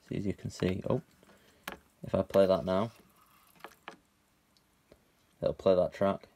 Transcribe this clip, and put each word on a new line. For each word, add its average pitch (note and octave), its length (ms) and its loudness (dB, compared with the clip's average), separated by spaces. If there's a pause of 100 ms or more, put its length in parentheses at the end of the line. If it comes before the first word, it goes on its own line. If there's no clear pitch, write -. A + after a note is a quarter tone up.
see, A#2+ 100 -8
as G2+ 80 -6
you F#2+ 80 -4
can - 160 -10
see, F#2 400 -4
oh, B2+ 120 -2 (1000)
if - 120 -6
I F#2+ 60 4
play G2 240 4
that F#2 200 2
now, G#2 260 -2 (2500)
it'll - 120 0
play - 220 2
that F2+ 180 0
track. - 420 -2